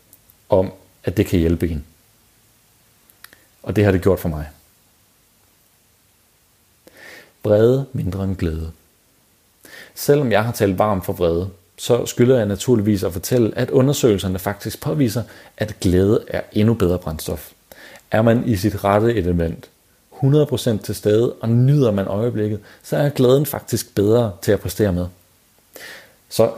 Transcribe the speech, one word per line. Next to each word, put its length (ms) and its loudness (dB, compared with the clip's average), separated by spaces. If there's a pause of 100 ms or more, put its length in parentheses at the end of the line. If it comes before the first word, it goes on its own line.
(500)
om, 220 0 (320)
at 140 -6
det 80 2
kan 140 0
hjælpe 300 0
en. 160 -8 (1800)
Og 120 -6
det 80 2
har 80 4
det 100 0
gjort 180 2
for 100 -6
mig. 160 -6 (3000)
Vrede 500 2
mindre 300 -4
end 120 -4
glæde. 360 -6 (1200)
Selvom 360 0
jeg 120 2
har 80 -4
talt 280 0
varmt 260 0
for 80 -4
vrede, 360 -2 (280)
så 280 0
skylder 320 2
jeg 80 0
naturligvis 580 0
at 100 -4
fortælle, 440 -2
at 120 -4
undersøgelserne 720 2
faktisk 420 -8
påviser, 420 -2 (340)
at 220 -6
glæde 480 2
er 140 -6 (100)
endnu 220 2
bedre 260 0
brændstof. 520 -10 (600)
Er 100 2
man 260 2
i 80 2
sit 280 -2
rette 320 2
element, 540 -2 (400)
hundrede 360 2
procent 400 -4
til 100 -6
stede, 380 0
og 160 -6
nyder 420 4
man 160 0
øjeblikket, 520 -4 (240)
så 140 -6
er 120 0
glæden 360 4
faktisk 500 -6
bedre 360 2 (100)
til 100 0
at 80 2
præstere 340 -2
med. 140 -2 (1200)
Så 280 2